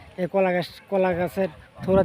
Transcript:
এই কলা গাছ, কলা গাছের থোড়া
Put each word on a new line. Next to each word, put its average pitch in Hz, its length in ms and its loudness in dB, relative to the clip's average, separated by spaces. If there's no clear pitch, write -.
এই 180 140 -2
কলা 190 220 2
গাছ, 175 120 -4
কলা 190 280 2
গাছের 180 320 -2
থোড়া 190 200 4